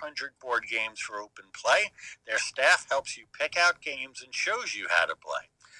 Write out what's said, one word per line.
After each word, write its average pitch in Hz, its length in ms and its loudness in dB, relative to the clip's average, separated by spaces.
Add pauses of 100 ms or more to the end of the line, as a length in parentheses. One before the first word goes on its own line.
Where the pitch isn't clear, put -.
hundred 147 300 -10 (100)
board 120 300 -2
games 110 300 -4
for 104 200 -8
open 101 320 -16
play. 175 400 4 (340)
Their 110 120 0
staff 156 500 4
helps 120 300 -2
you 113 60 -20 (140)
pick 151 200 -2
out 175 240 4
games 131 420 -10
and 131 100 -18
shows 214 400 -2
you 98 140 -8
how 85 160 4
to 80 100 -4
play. 71 360 -8 (300)